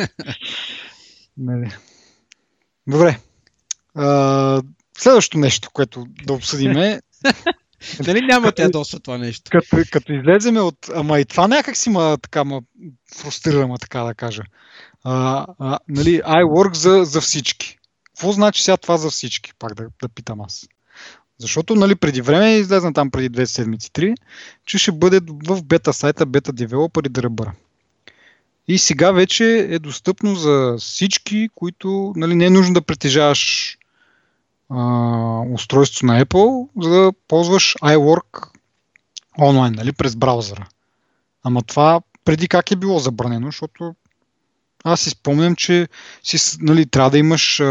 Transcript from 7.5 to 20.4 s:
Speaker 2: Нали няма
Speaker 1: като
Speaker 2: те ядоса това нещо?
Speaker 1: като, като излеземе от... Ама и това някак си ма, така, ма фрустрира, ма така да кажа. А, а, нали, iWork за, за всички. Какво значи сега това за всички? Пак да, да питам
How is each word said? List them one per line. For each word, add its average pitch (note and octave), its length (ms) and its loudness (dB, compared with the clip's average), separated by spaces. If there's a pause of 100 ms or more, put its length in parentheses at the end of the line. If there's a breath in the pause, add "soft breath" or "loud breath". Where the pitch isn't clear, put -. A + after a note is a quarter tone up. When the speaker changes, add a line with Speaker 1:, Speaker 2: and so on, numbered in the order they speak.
Speaker 2:
Нали G3 140 0
няма B3 260 2
Speaker 1:
като G3+ 100 0
Speaker 2:
те E3+ 60 0
ядоса D#3+ 380 -2
това B2 180 -10
нещо? A#2+ 320 -10
Speaker 1:
като, E3 420 2
като D3+ 200 -4
излеземе G#3 480 2
от... F3 160 -2 (180)
Ама D3+ 260 0
и C#3 40 0
това F3+ 240 0
някак C#4+ 280 0
си - 140 -4
ма, D#3+ 320 0
така, C#3+ 220 -4
ма C#3 180 -8 (540)
фрустрира, C#3+ 500 -2
ма B2 120 -8
така - 240 -10
да A#2 120 -6
кажа. A2 280 -10 (640 soft breath)
А, C3 420 -2 (120)
а, C#3 200 -6 (100)
нали, D#3+ 320 0
iWork E3+ 540 2
за, F#3 300 4
за D3+ 160 -2
всички. - 580 -6 (260)
Какво - 280 -6
значи G3+ 300 2
сега F#3+ 140 2
това E3+ 200 -2
за D#3 140 -4
всички? - 480 -10
Пак A2 160 -12
да, A2+ 120 -14 (160)
да B2 60 -10
питам A2 320 -14